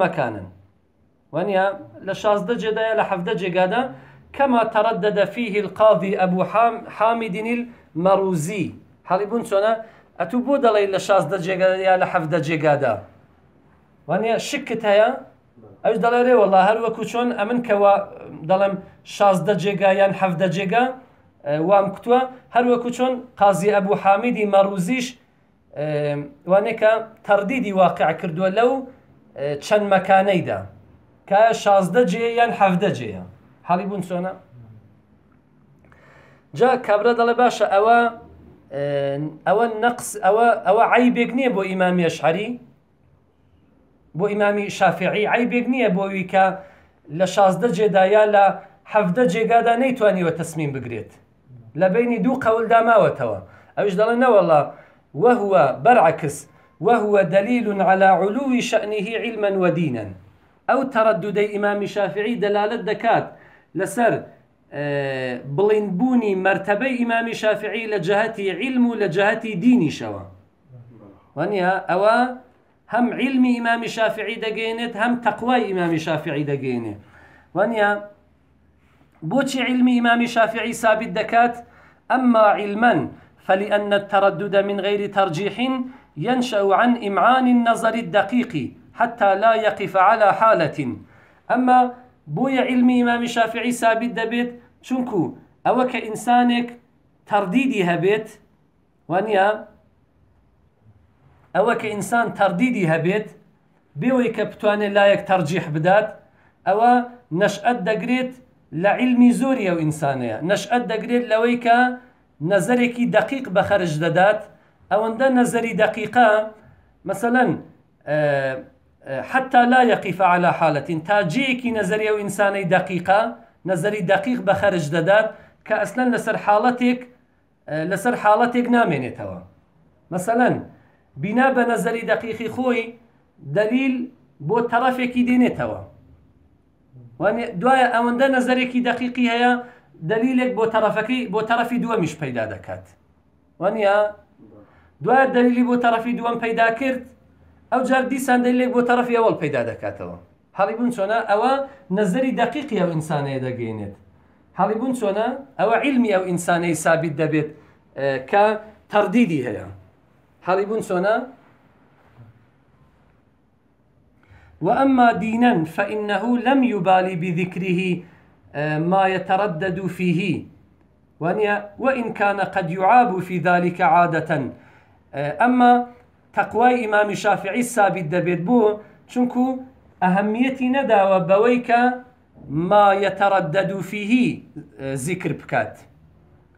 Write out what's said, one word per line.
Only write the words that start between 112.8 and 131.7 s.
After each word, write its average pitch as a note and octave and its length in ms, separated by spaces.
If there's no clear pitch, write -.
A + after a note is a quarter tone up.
دەقیق B3+ 300
بەخەرج F#3 380
دەدات. F3+ 380
ئەوەندە A3 360
نەزەری A#3 440
دەقیقە، G#3+ 480
مەسەلەن، A#3 440
ئێ، - 680
ئێ، C3 140
حتى B3+ 300
لا B3+ 80
يقف F#3 280
على F3 360
حالة، D3+ 320
تا G#3 100
جێیەکی B3 460
نەزەری G#3+ 320
ئەو G#3+ 140
ئینسانەی G3 420
دەقیقە، F#3 460
نەزەری G3+ 320
دەقیق G3 360
بەخەرج F#3 380
دەدات G3 320
کە G#3+ 160
ئەسلەن B3 340
لەسەر G#3+ 300
حاڵەتێک، B3 540
ئێ، D3+ 100
لەسەر A3 300
حاڵەتێک A#3+ 540
نامێنێتەوە. B2+ 640
مەسەلەن، G#3+ 420
بینا A3+ 340
بە B3 160